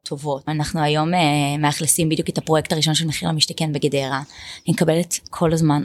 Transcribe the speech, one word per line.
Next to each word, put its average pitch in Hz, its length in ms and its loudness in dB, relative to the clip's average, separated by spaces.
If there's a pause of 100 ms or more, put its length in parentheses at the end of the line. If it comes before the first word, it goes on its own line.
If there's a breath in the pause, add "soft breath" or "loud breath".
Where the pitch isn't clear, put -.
טובות. 139 460 -6
אנחנו 156 340 -2
היום, 151 320 2
אה, 147 440 2
מאכלסים 151 500 2
בדיוק 160 200 -2
את 170 100 -4
הפרויקט 156 340 0
הראשון 156 220 2
של 165 120 0
מחיר 160 220 -2
למשתכן 160 440 -2
בגדרה. 139 500 -2 (440 loud breath)
אני 170 80 4
מקבלת 165 460 0 (100)
כל 165 220 0
הזמן 156 320 2